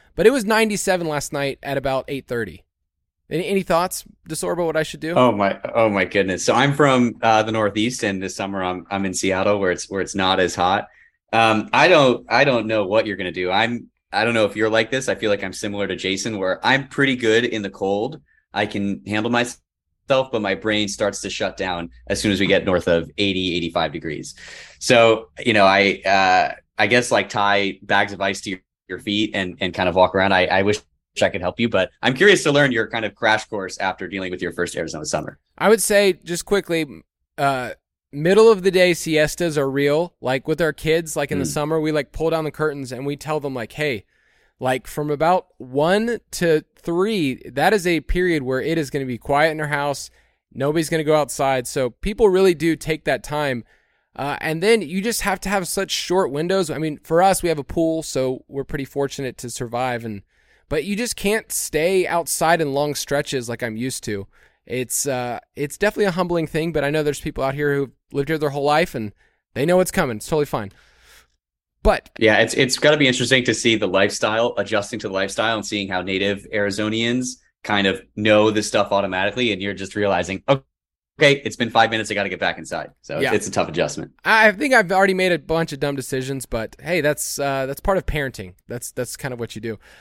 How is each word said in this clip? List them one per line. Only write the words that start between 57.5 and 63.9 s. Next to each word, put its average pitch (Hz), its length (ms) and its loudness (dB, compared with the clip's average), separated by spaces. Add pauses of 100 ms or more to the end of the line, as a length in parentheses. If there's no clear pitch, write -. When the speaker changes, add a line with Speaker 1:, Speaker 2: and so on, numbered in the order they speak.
Speaker 1:
a 131 40 -4
pool, 160 400 -2
so 131 440 -4
we're 139 160 -8
pretty 139 220 -8
fortunate 139 540 -6
to 120 100 -12
survive. 120 540 -4
And, 104 200 -8 (460)
but 151 160 -2
you 202 100 -4
just 240 200 -4
can't 214 360 -2
stay 180 560 0
outside 170 520 0
in 143 140 -2
long 147 220 -2
stretches 143 520 -4
like 117 140 -6
I'm 113 160 -6
used 127 280 -6